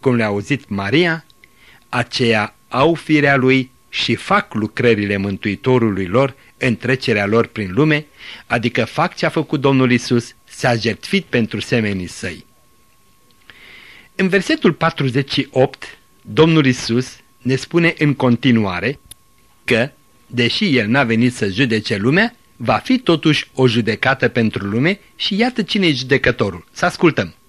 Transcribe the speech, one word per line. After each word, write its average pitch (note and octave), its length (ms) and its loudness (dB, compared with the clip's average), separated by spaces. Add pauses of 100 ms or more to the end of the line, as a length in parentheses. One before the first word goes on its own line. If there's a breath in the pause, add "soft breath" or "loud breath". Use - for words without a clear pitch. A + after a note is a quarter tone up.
cum B2+ 140 2
le-a A#2 120 0
auzit G#2 420 -4
Maria, D3 560 0 (640 soft breath)
aceia A2+ 640 -2 (140)
au D3 260 2
firea D3 420 2
Lui C3 340 2 (180)
și - 260 -2
fac - 400 -2
lucrările G#2 640 0
Mântuitorului G2+ 880 0
lor C3 280 0 (240 soft breath)
în B2+ 180 0
trecerea A#2 500 0
lor A2+ 200 2
prin G2 280 -8
lume, D3+ 320 2 (400 loud breath)
adică A#2 380 -2
fac - 320 -4
ce - 100 -4
a - 20 0
făcut D3+ 320 -4
Domnul C3 320 4
Isus, A#2+ 420 0 (100)
s-a - 300 -2
jertfit A2+ 500 -2
pentru A2 360 -2
semenii G2+ 460 -2
Săi. - 380 -12 (1700 loud breath)
În F#3+ 140 -2
versetul G3 440 0
patruzeci C#3 600 -2
și - 180 -2
opt, - 480 -2 (240)
Domnul D#3 440 4
Isus B2 500 -2 (220)
ne C3 180 -2
spune E3+ 420 0
în D3 160 2
continuare A#2 840 0 (680)
că, A#2+ 260 0 (360)
deși A#2+ 500 0
El G#2+ 120 0
n-a C3 160 2
venit A#2 300 0
să G#2 140 -4
judece A2 480 -2
lumea, D#3 400 0 (200)
va A#2 180 -2
fi B3+ 240 0
totuși D#3 560 0
o B2+ 140 2
judecată A#2 600 0
pentru A2 380 -2
lume C3 340 -2 (160 soft breath)
și - 200 -4
iată A#3+ 260 0
cine G3 240 0
e D#3+ 60 2
judecătorul. B2 800 -2
Să - 120 -4
ascultăm. - 500 -4 (140)